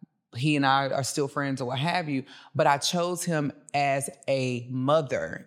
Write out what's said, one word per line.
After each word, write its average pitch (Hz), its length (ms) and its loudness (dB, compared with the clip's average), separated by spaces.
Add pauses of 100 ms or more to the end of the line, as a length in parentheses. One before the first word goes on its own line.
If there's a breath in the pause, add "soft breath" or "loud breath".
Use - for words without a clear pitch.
(360)
He 147 220 2
and 139 100 2
I 135 220 4
are 135 160 -2
still 139 240 -2
friends 139 320 -4
or 127 60 -4
what 131 120 -4
have 170 300 -2
you, 135 160 -2 (300 loud breath)
but 151 120 4
I 143 120 6
chose 175 460 -2
him 151 280 0 (220)
as 139 340 0 (180)
a 127 440 -2
mother, 127 760 0